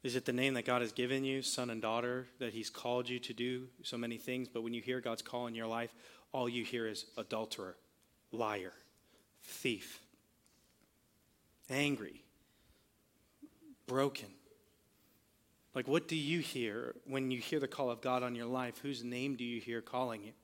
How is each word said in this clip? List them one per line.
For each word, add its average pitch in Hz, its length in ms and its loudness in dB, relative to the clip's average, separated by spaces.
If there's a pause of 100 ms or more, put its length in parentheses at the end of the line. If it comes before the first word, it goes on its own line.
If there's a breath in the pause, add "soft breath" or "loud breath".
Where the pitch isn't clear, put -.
Is 123 140 2
it 123 80 0
the 127 80 2
name 131 220 6
that 120 100 0
God 123 160 4
has 113 100 0
given 131 320 2
you, 135 180 0
son 123 280 0
and 113 120 -2
daughter, 120 460 0 (120)
that 117 120 -2
he's 110 180 -4
called 123 380 0
you 123 120 -2
to 120 140 -6
do 123 340 0 (140)
so - 160 -4
many 117 200 -2
things, 127 320 -2
but 117 120 -2
when 117 120 0
you 117 80 -2
hear 127 180 0
God's 117 220 0
call 123 260 -4
in 113 80 -4
your 113 120 -2
life, 117 280 -2 (380 loud breath)
all 123 160 2
you 120 160 0
hear 117 200 0
is 107 200 -2 (100)
adulterer, 107 640 -4 (560)
liar, 104 400 0 (680 soft breath)
thief, - 580 -2 (1700)
angry, 135 560 0 (1600 soft breath)
broken? 135 400 2 (1500)
Like, 127 140 -2
what 165 220 4
do 160 80 2
you 156 220 4
hear 120 540 0 (140)
when 135 240 2
you 123 80 0
hear 143 220 2
the 135 80 0
call 131 200 0
of 120 120 -2
God 127 200 4
on 123 140 0
your 117 120 -2
life? 123 320 0
Whose 135 220 -2
name 123 360 0
do 123 80 -2
you 120 160 -2
hear 117 200 -2
calling 117 440 -2
you? 113 80 -12 (100)